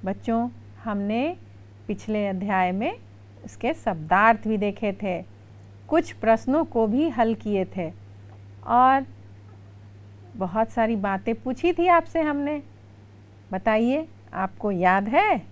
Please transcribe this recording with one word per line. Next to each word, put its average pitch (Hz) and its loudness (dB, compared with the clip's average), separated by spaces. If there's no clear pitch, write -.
बच्चों, 226 -2
हमने 226 -2
पिछले 208 -4
अध्याय 190 0
में 262 -4
उसके - -4
शब्दार्थ 196 2
भी 220 0
देखे 202 -2
थे, 185 -6
कुछ 320 2
प्रश्नों 240 2
को 226 0
भी 269 2
हल 226 0
किए 202 -2
थे 170 -6
और 262 4
बहुत 196 -2
सारी 226 0
बातें 196 -2
पूछी 262 -2
थी 339 2
आपसे 330 4
हमने। 294 -2
बताइए, 233 2
आपको 190 -4
याद 185 2
है? 330 4